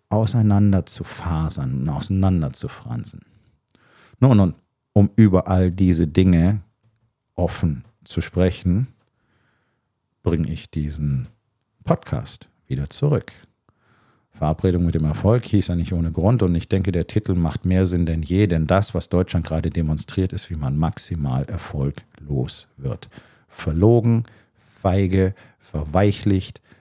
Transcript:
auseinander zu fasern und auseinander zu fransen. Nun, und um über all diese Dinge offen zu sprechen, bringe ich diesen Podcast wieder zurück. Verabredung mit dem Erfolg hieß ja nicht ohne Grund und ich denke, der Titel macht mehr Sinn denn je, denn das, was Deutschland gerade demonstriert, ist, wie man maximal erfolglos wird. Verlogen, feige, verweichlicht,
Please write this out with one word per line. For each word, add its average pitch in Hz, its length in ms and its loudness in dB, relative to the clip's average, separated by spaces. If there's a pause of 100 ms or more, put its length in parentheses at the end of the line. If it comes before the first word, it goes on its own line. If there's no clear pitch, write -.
auseinander 104 800 2
zu - 160 -12
fasern 73 800 -6
und 76 80 -4
auseinander 90 600 0
zu - 160 -10
fransen. - 540 -12 (960)
Nun, 127 200 6
und 90 160 2 (380)
um 101 220 6
über 92 320 4
all 92 220 2
diese 87 380 2
Dinge 90 540 4 (720)
offen 82 500 -2 (200)
zu - 160 -6
sprechen, 92 640 0 (1400)
bringe 82 260 0
ich 80 220 -10
diesen 73 560 -4 (580)
Podcast - 640 -6 (180)
wieder 67 200 -6
zurück. - 440 -2 (1040)
Verabredung 87 520 0
mit 82 80 0
dem 78 120 0
Erfolg 104 400 0
hieß - 240 0
ja 87 60 -2
nicht 85 160 -4
ohne 85 200 -2
Grund 101 320 2
und 87 100 2
ich 82 160 -2
denke, 92 220 0
der 85 160 -2
Titel - 260 -2
macht 82 320 -2
mehr 92 220 2
Sinn 87 180 -2
denn 80 160 -2
je, 90 240 0
denn 80 220 0
das, 95 260 2
was 82 160 -6
Deutschland 87 380 0
gerade 80 240 -2
demonstriert, 80 600 -2
ist, - 200 -10
wie 85 40 -6
man 71 220 -4
maximal 73 680 -2
erfolglos 71 1200 -6 (100)
wird. 67 320 -8 (380)
Verlogen, 113 800 2 (540)
feige, 95 540 2 (240)
verweichlicht, 95 1040 0 (200)